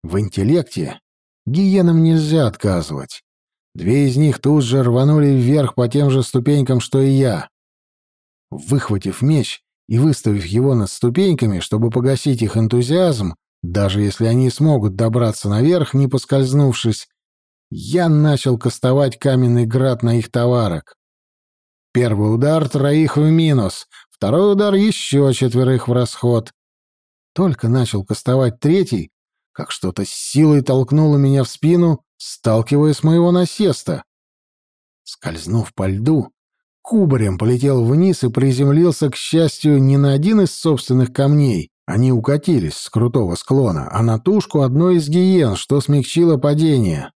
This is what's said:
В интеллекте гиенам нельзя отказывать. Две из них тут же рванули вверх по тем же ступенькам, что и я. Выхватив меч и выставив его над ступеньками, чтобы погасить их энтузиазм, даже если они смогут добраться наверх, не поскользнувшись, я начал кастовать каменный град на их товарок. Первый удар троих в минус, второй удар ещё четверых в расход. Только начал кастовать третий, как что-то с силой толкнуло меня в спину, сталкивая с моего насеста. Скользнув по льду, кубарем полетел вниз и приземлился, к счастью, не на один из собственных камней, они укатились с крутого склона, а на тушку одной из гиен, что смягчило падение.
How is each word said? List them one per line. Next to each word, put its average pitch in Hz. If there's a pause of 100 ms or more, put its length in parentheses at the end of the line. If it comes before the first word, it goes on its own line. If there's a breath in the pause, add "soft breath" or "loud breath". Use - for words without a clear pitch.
В 87
интеллекте 101 (460)
гиенам 170
нельзя 156
отказывать. 80 (500)
Две 131
из 127
них 147
тут 143
же 131
рванули 139
вверх 135
по 123
тем 143
же 131
ступенькам, 131
что -
и 135
я. 123 (1040)
Выхватив 95
меч 139 (260)
и 113
выставив 110
его 123
над 104
ступеньками, 123
чтобы 110
погасить 123
их 110
энтузиазм, 120 (260)
даже 98
если 101
они 123
смогут 117
добраться 113
наверх, 143
не 139
поскользнувшись, 131 (600)
я 165
начал 151
кастовать 131
каменный 123
град 123
на 117
их 110
товарок. 117 (960)
Первый 110
удар 147
троих 143
в 151
минус, 156 (220 loud breath)
второй 175
удар 202
ещё 143
четверых 127
в 120
расход. 120 (840)
Только 170
начал 113
кастовать 123
третий, 147 (420)
как -
что-то 92
с -
силой 147
толкнуло 143
меня 139
в 120
спину, 170 (140)
сталкивая 143
с -
моего 170
насеста. 175 (1000)
Скользнув 85
по 95
льду, 117 (500)
кубарем 135
полетел 123
вниз 156
и 123
приземлился, 139
к -
счастью, 156
не 139
на 139
один 196
из 180
собственных 127
камней, 139 (140)
они 120
укатились 123
с -
крутого 113
склона, 123
а 113
на 113
тушку 185
одной 156
из 147
гиен, 175
что 143
смягчило 147
падение. 135